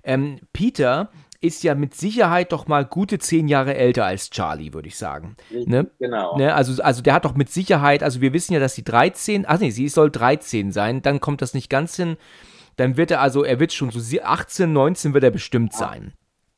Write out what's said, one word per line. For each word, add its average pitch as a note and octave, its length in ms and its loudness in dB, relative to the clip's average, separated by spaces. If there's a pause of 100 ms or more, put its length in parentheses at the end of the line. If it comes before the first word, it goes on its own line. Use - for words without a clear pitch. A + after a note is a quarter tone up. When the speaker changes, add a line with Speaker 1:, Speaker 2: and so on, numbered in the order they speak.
Speaker 1:
Ähm, C3+ 380 -2 (120)
Peter D#3+ 580 0 (300)
ist E3 240 -2
ja D3+ 100 2
mit C#3+ 200 -2
Sicherheit F3+ 580 0
doch D3+ 160 -6
mal C#3+ 160 2
gute F#3+ 340 -2
zehn D#3+ 300 0
Jahre C#3 260 2
älter B2 300 2
als F#2+ 260 -4
Charlie, D#2 420 -6
würde D#2 160 -12
ich - 80 -16
sagen. E2 400 -10 (140)
Speaker 2:
Richtig, A#2+ 180 -6
Speaker 1:
Ne? C3+ 300 2
Speaker 2:
genau. A2+ 400 -4
Speaker 1:
Ne? C#3+ 160 2
Also, C3 280 0
also B2 200 0
der C#3 120 4
hat E3 100 2
doch C3+ 100 -2
mit C#3 160 0
Sicherheit, D3 520 2
also C3 180 -2
wir C3 120 2
wissen F3 200 -2
ja, D3+ 80 2
dass C3+ 140 0
sie A#2 100 -12
dreizehn, F#3 640 0
ach D#3+ 140 2
nee, D#3 100 0
sie B2+ 180 -2
soll D3+ 220 6
dreizehn A#2 600 0
sein, A2 300 -2
dann C#3+ 180 0
kommt D3 220 -4
das B2+ 120 -6
nicht C3 140 -6
ganz D3 280 -2
hin. E3+ 200 -2 (600)
Dann B2+ 200 2
wird E3 140 2
er D3 100 2
also, C#3 240 2
er C3 160 0
wird D#3+ 120 2
schon C3 180 -4
so A#2 100 -6
sie-, A#2 220 -4
achtzehn, E3 500 -2
neunzehn D3 420 2
wird C#3 100 4
er A#2+ 60 6
bestimmt A2+ 420 -2
Speaker 2:
Ja. - 60 -8
Speaker 1:
sein. G#1+ 340 -8 (460)